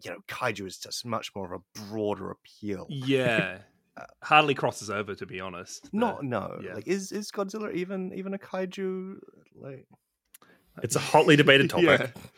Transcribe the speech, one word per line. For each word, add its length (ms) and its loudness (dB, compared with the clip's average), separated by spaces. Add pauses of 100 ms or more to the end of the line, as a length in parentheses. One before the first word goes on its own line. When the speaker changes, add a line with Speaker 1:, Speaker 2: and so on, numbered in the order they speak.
Speaker 1:
you 80 -10
know, 80 -10 (100)
Kaiju 380 -4
is 120 -12
just 280 -10
much 280 -6
more 200 -10
of 60 -10
a 200 -20 (100)
broader 400 -4
appeal. 580 -10
Speaker 2:
Yeah. 760 0
Speaker 1:
<laughs> 60 -20 (280)
Uh, 60 -14 (220)
Speaker 2:
Hardly 300 6
crosses 360 -4
over, 240 -4
to 100 -12
be 140 -10
honest. 540 -12
Speaker 1:
Not, 300 0
Speaker 2:
The, 40 -4
Speaker 1:
no. 340 -4
Speaker 2:
yeah. 140 -10
Speaker 1:
Like, 140 -10
is, 240 -4
is 180 -6
Godzilla 440 -6
even, 380 -6
even 220 -8
a 60 -6
Kaiju? 800 -6 (360)
Like, 320 -16 (960)
Speaker 3:
It's 140 0
a 20 2
hotly 380 8
debated 340 8
Speaker 2:
<laughs> 0 -
Speaker 3:
topic. 300 6
Speaker 2:
Yeah. 220 -8 (160)